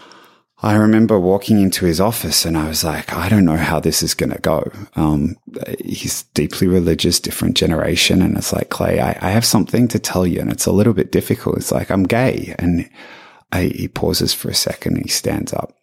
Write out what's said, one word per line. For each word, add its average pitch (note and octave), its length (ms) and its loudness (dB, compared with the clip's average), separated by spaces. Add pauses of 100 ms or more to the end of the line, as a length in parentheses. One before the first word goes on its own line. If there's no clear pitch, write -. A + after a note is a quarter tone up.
(640)
I G#2 100 2
remember G#2+ 460 4
walking G2 420 4
into F#2 240 0
his E2+ 160 2
office G2+ 440 0
and E2 120 -2
I D#2 100 -2
was D#2 160 -4
like, D2+ 300 -4
"I E2+ 160 -4
don't G#2 160 6
know D#2+ 120 4
how D#2 220 0
this D#2+ 240 0
is D#2+ 120 -2
gonna B1+ 260 -4
go." D2+ 280 0 (260)
Um, D#2 400 0 (500)
he's - 380 -8 (100)
deeply - 340 0
religious, F2 520 2
different - 360 -2
generation. E2+ 680 2
And D#2+ 160 2
it's - 140 -4
like, - 180 -4
"Clay, F2 300 0
I, - 220 -2
I F2 80 -2
have A2+ 160 2
something A#2+ 440 2
to G#2+ 100 -2
tell F2+ 280 0
you, F2 140 -2
and - 100 -2
it's - 140 -4
a F2+ 80 2
little G#2 200 4
bit - 200 -2
difficult." - 440 0
It's - 140 -4
like, - 200 -2
"I'm G2 120 2
gay." - 560 0
And E2+ 300 0 (640)
I, - 200 0
he - 140 -8
pauses F2 460 -2
for - 160 -6
a - 60 -6
second - 400 -2
and - 100 -4
he - 40 -10
stands - 440 -4
up - 300 -8